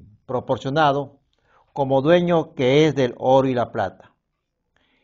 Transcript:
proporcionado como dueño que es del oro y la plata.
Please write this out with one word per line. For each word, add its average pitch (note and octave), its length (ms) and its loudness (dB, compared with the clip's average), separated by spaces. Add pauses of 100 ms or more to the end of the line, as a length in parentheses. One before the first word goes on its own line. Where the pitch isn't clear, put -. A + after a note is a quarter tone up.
(260)
proporcionado C#3 960 -4 (520)
como C3+ 300 -2
dueño E3+ 540 0
que D3 320 4
es C3+ 80 -2
del B2+ 240 0
oro C3 280 2
y C3 60 -2
la A#2 180 -4
plata. - 440 -8 (880)